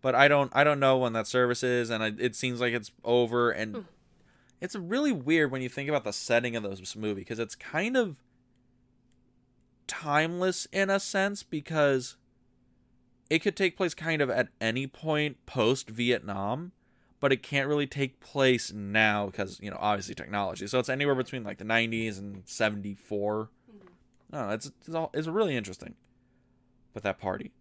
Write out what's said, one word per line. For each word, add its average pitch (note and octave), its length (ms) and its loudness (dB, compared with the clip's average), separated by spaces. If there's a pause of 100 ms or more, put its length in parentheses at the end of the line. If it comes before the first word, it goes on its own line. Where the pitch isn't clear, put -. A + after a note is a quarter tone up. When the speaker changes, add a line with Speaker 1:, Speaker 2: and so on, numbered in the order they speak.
Speaker 1:
But C3 140 0
I C#3 120 8
don't, C#3+ 280 4
I C#3 80 6
don't D3 160 4
know C3+ 180 6
when B2 160 2
that A2 140 -2
service B2 360 2
is, B2 260 2
and A2 140 -2
I, G#2+ 160 0
it A#2 160 0
seems B2 260 -4
like A#2+ 120 2
it's A2+ 180 -4 (120)
over, A#2+ 480 4
and G#2+ 260 -6
Speaker 2:
Hmm. - 40 -10 (800)
Speaker 1:
it's B3 140 -8
really A3+ 380 0
weird D3+ 380 2
when C3 100 -4
you B2+ 80 -4
think C#3 200 -6
about D3 140 0
the G#2 100 -4
setting A#2 420 2
of A2 80 -4
this G2 320 -10
movie, G#2+ 300 -4
'cause A2+ 140 -8
it's A2+ 160 -6
kind G#3+ 420 -4
of G3+ 200 0 (1700)
timeless E3 840 0
in G3 180 0
a G3 100 2
sense, G3+ 440 -2
because C#3+ 720 0 (1120)
it D#3+ 100 2
could G3+ 160 -2
take F#3 220 0
place F3+ 160 0
kind D#3 280 -2
of C3+ 80 2
at A#2+ 200 0 (120)
any A#2+ 260 -2
point D3+ 580 -4
post-Vietnam, A#2 1300 -2 (480)
but C#3 140 2
it B2 100 -4
can't C#3 240 -2
really D3 200 0
take C#3 320 -4
place C3 520 2
now G#2 580 2
'cause, F#2+ 320 -6
you G#2 80 -8
know, F#2 100 -8
obviously G2+ 360 0
technology. G2+ 520 -4
So B2+ 120 0
it's B2 100 -4
anywhere C#3 260 2
between, B2+ 280 -4
like, G2+ 140 -8
the G2 60 -14
nineties A2+ 540 0
and G2 280 -12
seventy-four. G#2 1040 -4 (200)
Speaker 2:
Mm-hmm. G#3 180 -20 (460)
Speaker 1:
I D3+ 40 -8
don't A#2 100 -4
know, G#2 60 -2
it's, A2+ 180 -8 (140)
it's D#3+ 100 -8
all, E3 180 -2
it's D#3 140 -4
really E3+ 300 0
interesting. F#2+ 380 -10 (1000)
But A2 100 -12
that G2 160 -2
party - 420 -4